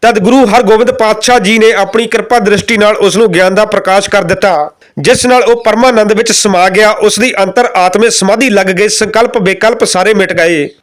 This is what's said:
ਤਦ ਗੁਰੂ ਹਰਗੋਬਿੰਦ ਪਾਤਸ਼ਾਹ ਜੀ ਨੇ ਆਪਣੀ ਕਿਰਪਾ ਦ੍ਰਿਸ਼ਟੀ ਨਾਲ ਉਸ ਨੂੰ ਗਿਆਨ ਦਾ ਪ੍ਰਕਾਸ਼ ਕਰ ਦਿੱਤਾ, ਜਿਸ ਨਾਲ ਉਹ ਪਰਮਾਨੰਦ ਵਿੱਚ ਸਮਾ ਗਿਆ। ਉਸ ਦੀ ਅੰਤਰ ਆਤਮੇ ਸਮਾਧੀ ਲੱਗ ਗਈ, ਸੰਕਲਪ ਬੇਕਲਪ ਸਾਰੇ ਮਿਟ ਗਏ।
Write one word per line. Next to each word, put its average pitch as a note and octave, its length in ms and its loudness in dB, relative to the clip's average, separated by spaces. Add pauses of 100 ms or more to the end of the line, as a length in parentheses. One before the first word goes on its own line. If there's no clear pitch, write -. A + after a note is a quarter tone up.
ਤਦ A3 160 2
ਗੁਰੂ B3 280 2
ਹਰਗੋਬਿੰਦ A3 440 2
ਪਾਤਸ਼ਾਹ A3 480 0
ਜੀ A3 200 0
ਨੇ A3 140 4
ਆਪਣੀ G3 340 -2
ਕਿਰਪਾ A3+ 320 -2
ਦ੍ਰਿਸ਼ਟੀ G#3 380 -2
ਨਾਲ G#3 200 2
ਉਸ F#3+ 200 0
ਨੂੰ G#3+ 160 2
ਗਿਆਨ F#3 220 0
ਦਾ G#3+ 100 2
ਪ੍ਰਕਾਸ਼ G3 460 -2
ਕਰ G3+ 120 0
ਦਿੱਤਾ, F3 480 -2 (280)
ਜਿਸ A3 280 0
ਨਾਲ B3 160 2
ਉਹ A#3 220 0
ਪਰਮਾਨੰਦ A3 480 2
ਵਿੱਚ A3 200 -2
ਸਮਾ F#3+ 360 0
ਗਿਆ। G#3 220 2
ਉਸ G3+ 280 -2
ਦੀ B3 240 -2
ਅੰਤਰ A#3+ 220 0
ਆਤਮੇ G3+ 460 0
ਸਮਾਧੀ A3 400 0
ਲੱਗ G3 160 0
ਗਈ, F#3 220 -2
ਸੰਕਲਪ A3+ 500 -2
ਬੇਕਲਪ G#3+ 460 0
ਸਾਰੇ G3 300 0
ਮਿਟ F#3+ 180 -2
ਗਏ। E3 360 0 (140)